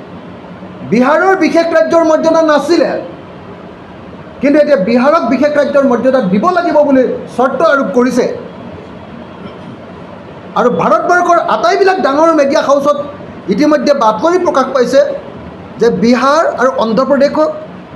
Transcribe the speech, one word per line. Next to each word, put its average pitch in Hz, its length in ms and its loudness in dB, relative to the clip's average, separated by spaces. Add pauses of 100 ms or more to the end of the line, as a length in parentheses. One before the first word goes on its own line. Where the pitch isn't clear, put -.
(920)
বিহাৰৰ 311 520 4
বিশেষ 330 240 2 (100)
ৰাজ্যৰ 330 320 4
মৰ্যাদা 320 320 4 (100)
নাছিলে, 285 380 2 (1500)
কিন্তু 285 220 2
এতিয়া 285 160 2 (100)
বিহাৰক 269 340 2 (100)
বিশেষ 294 260 2
ৰাজ্যৰ 277 320 2
মৰ্যাদা 254 280 2 (120)
দিব 220 140 2 (100)
লাগিব 339 220 0 (100)
বুলি 262 160 4 (320)
চৰ্ত 262 240 0 (140)
আৰোপ 262 240 0
কৰিছে। 247 280 2 (2250)
আৰু 226 140 2 (100)
ভাৰতবৰ্ষৰ 349 600 2 (160)
আটাইবিলাক 370 500 2
ডাঙৰ 294 240 4 (100)
মিডিয়া 294 300 2
হাউচত 285 280 2 (560)
ইতিমধ্যে 294 400 2 (100)
বাতৰি 311 420 2
প্ৰকাশ 269 280 0
পাইছে 269 280 2 (760)
যে 226 100 2 (160)
বিহাৰ 254 400 4 (180)
আৰু 262 80 2 (140)
অন্ধ্ৰপ্ৰদেশক 269 680 2 (460)